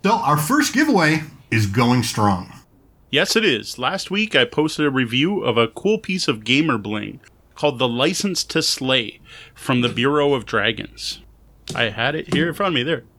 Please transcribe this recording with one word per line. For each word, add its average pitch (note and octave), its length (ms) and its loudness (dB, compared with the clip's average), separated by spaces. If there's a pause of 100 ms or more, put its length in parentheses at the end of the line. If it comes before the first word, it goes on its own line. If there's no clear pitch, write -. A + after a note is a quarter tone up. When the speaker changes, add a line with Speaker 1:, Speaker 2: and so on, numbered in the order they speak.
Speaker 1:
So, G3 100 4
our D3+ 260 2
first C4+ 340 2
giveaway F3+ 520 2 (260)
is A2 160 2
going A#2+ 360 2
strong. G2+ 480 0 (600)
Speaker 2:
Yes, D#3+ 260 0
it A3 80 2
is. A#2+ 340 -2
Last D#3 320 -4
week, G#3+ 240 -2
I B2+ 120 4
posted D3+ 400 0
a C#3+ 40 2
review C3 500 0
of A#2 180 0
a A#2 100 4
cool G#3 300 -2
piece F#3 300 -4
of A2 160 -4
gamer C3 340 2
bling G#2 420 -8 (360)
called C#3+ 220 0
The B2+ 100 0
License E3 560 -2
to - 180 -2
Slay B2+ 580 -2 (340)
from B2 280 -2
the A#2+ 80 0
Bureau C#3+ 420 0
of B2 140 -2
Dragons. G#2 720 -4 (540)
I A#2 160 0
had A#2 240 -2
it - 180 -6
here D#3+ 160 0
in F#3 60 -6
front G3 140 -2
of F3 60 -2
me B2 80 0
there. C#3+ 220 -4 (140)